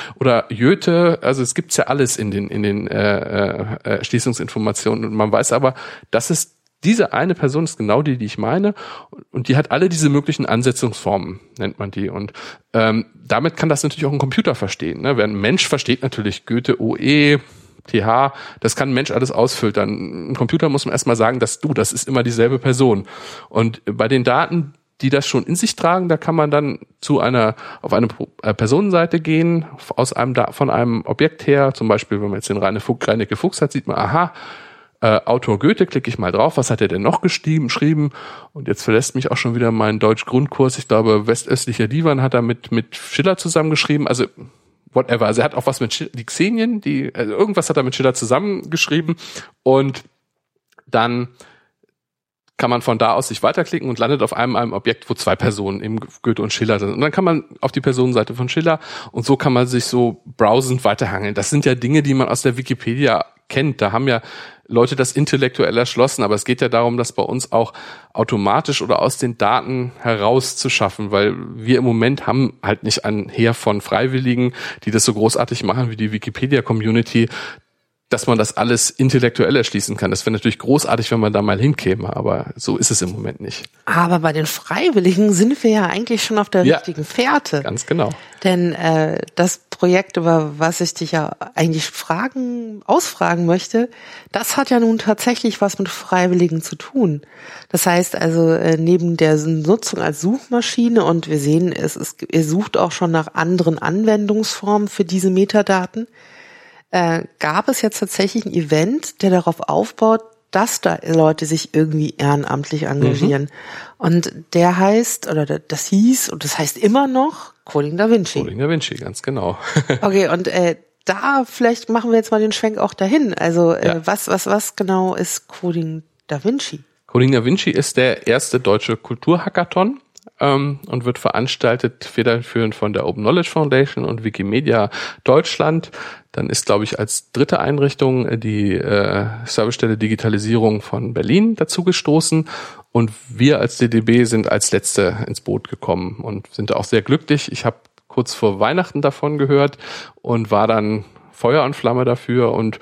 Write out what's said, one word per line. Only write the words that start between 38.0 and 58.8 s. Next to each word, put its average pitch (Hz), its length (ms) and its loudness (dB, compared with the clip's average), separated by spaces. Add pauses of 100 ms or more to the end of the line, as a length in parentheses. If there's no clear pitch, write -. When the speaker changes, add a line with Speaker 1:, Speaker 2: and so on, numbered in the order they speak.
Speaker 1:
Und 135 160 -8
jetzt - 140 -4
verlässt 113 320 2
mich 131 160 -2
auch 123 60 -2
schon 120 160 -2
wieder 117 180 2
mein 110 280 0
Deutsch-Grundkurs. 127 760 0
Ich - 100 -12
glaube, 110 400 2
Westöstlicher 117 640 -2
Divan 147 320 2
hat 131 120 2
er 123 80 2
mit, 117 300 -4
mit 113 240 -2
Schiller 180 400 -2
zusammengeschrieben. 156 720 0
Also, 123 200 0 (680)
whatever. 120 320 2
Also, 107 160 2
er 123 40 2
hat - 100 -4
auch 127 100 -4
was 135 160 -2
mit 113 120 -2
Schill-, - 200 -8
die 117 120 -10
Xenien, 226 540 0
die, 139 340 -4
also 107 200 -4
irgendwas 190 360 0
hat 151 60 0
er 135 80 2
mit 127 120 -4
Schiller 131 180 2
zusammengeschrieben. 160 1040 -2 (440)
Und 135 420 2 (840)
dann 120 400 0 (1300)
kann 120 140 -2
man 120 120 0
von 117 160 0
da 113 160 4
aus 131 140 0
sich - 160 -4
weiterklicken 151 460 -2
und 120 100 -6
landet 120 220 0
auf - 100 0
einem, 120 240 -2
einem 117 160 -2
Objekt, - 380 -4
wo 117 60 -2
zwei - 200 0
Personen, 98 480 -4
eben 110 160 -4 (220)
Goethe 117 200 0
und 107 120 -4
Schiller 107 260 0
sind. 98 140 -4
Und - 80 -4
dann 151 100 0
kann 190 140 0
man 165 180 2 (160)
auf 131 140 -4
die 139 80 -4
Personenseite 123 540 0
von 127 120 -4
Schiller 160 320 0 (320)